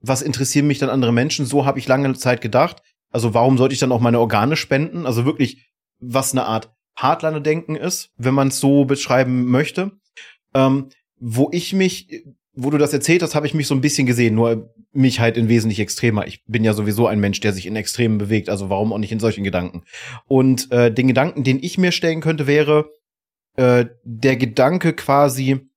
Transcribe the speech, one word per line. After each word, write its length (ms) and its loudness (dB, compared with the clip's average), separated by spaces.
was 200 -2
interessieren 460 0
mich 120 0
dann 100 -2
andere 240 2
Menschen? 320 0
So 200 0
hab 120 0
ich 100 -8
lange 280 2
Zeit 260 -2
gedacht. 400 0
Also 220 -2
warum 240 4
sollte 160 2
ich 60 -6
dann 120 0
auch 100 0
meine 180 2
Organe 360 2
spenden? 500 -4
Also 200 -2
wirklich, 400 -2
was 320 -4
eine 140 -2
Art 280 -6
Hardliner-Denken 800 -2
ist, 420 -8
wenn 160 0
man's 260 0
so 260 4
beschreiben 600 0
möchte. 460 -2
Ähm, 360 0
wo 320 0
ich 220 -4
mich, 500 -2
wo 160 -4
du 80 2
das 160 2
erzählt 280 2
hast, 140 -4
hab 100 -2
ich 80 -4
mich 140 -2
so 80 0
ein 60 0
bisschen 260 0
gesehen, 280 2
nur 380 0
mich 280 2
halt 180 2
in 120 0
wesentlich 300 2
extremer. 480 -2
Ich 180 -18
bin 180 -2
ja 100 2
sowieso 340 0
ein 120 0
Mensch, 200 0
der 140 -2
sich 140 -10
in 80 -8
Extremen 420 -2
bewegt, 320 -2
also 200 -6
warum 240 -2
auch 40 -4
nicht 140 -6
in 80 -6
solchen 240 -2
Gedanken? 400 -6
Und, 440 2
äh, 200 4
den 160 0
Gedanken, 360 0
den 180 0
ich 160 -6
mir 140 2
stellen 300 -2
könnte, 260 -2
wäre, 420 2
äh, 280 4
der 340 0
Gedanke 560 0
quasi 840 0